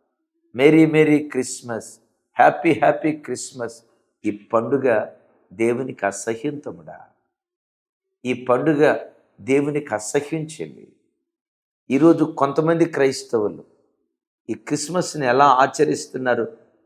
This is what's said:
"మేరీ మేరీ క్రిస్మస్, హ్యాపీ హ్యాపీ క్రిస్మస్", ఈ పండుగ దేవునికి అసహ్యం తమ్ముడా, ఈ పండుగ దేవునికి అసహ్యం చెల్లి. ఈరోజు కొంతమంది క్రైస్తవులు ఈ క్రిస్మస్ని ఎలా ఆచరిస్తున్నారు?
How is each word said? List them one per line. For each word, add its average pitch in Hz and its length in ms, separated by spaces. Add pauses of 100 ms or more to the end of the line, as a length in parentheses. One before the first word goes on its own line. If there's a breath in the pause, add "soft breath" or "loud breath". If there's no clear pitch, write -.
(540)
"మేరీ 156 320
మేరీ 151 420
క్రిస్మస్, 120 680 (400)
హ్యాపీ 147 340
హ్యాపీ 151 400
క్రిస్మస్", 123 720 (420)
ఈ 101 280
పండుగ 120 540 (460)
దేవునికి 120 540
అసహ్యం 147 520
తమ్ముడా, 82 420 (1200)
ఈ 123 200
పండుగ 135 540 (420)
దేవునికి 143 540
అసహ్యం 143 460
చెల్లి. 87 520 (1000)
ఈరోజు 151 340
కొంతమంది 156 600
క్రైస్తవులు 131 800 (840)
ఈ 110 40
క్రిస్మస్ని 151 720
ఎలా 131 200
ఆచరిస్తున్నారు? 131 1080 (300)